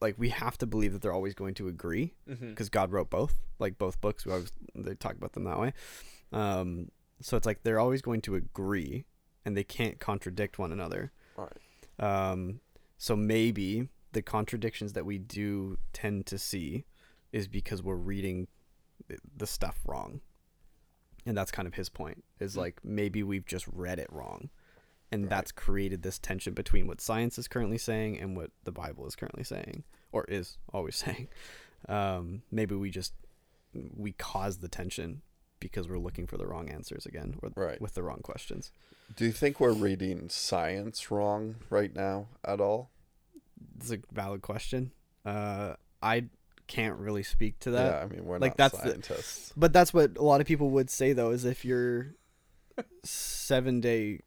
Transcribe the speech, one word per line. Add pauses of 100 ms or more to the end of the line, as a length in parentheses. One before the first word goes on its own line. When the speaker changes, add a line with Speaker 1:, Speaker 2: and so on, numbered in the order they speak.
Speaker 1:
like,
we
have
to
believe
that
they're
always
going
to
agree (140)
Speaker 2:
Mm-hmm.
Speaker 1:
'cause
God
wrote
both, (160)
like,
both
books.
We
always, (220)
they
talk
about
them
that
way. (600)
Um, (300)
so
it's
like
they're
always
going
to
agree, (400)
and
they
can't
contradict
one
another. (260)
Speaker 3:
Right. (400)
Speaker 1:
Um, (360)
so
maybe (240)
the
contradictions
that
we
do (140)
tend
to
see (480)
is
because
we're
reading (600)
th-, (160)
the
stuff
wrong. (1080)
And
that's
kind
of
his
point, (160)
is,
Speaker 2:
Hmm.
Speaker 1:
like,
maybe
we've
just
read
it
wrong. (640)
And
Speaker 3:
Right.
Speaker 1:
that's
created
this
tension
between
what
science
is
currently
saying
and
what (140)
the
Bible
is
currently
saying, (280)
or
is (140)
always
<laughs>
saying. (600)
Um,
maybe
we
just, (600)
we
cause
the
tension (380)
because
we're
looking
for
the
wrong
answers
again,
or
Speaker 3:
Right.
Speaker 1:
with
the
wrong
questions. (460)
Speaker 3:
Do
you
think
we're
reading
science
wrong (120)
right
now (160)
at
all? (840)
Speaker 1:
It's
a (140)
valid
question. (320)
Uh, (280)
I (400)
can't
really
speak
to
that.
Speaker 3:
Yeah,
I
mean,
we're
Speaker 1:
Like,
Speaker 3:
not
Speaker 1:
that's
the
Speaker 3:
scientists.
Speaker 1:
But
that's
what
a
lot
of
people
would
say,
though,
is
if
you're (600)
<laughs>
seven-day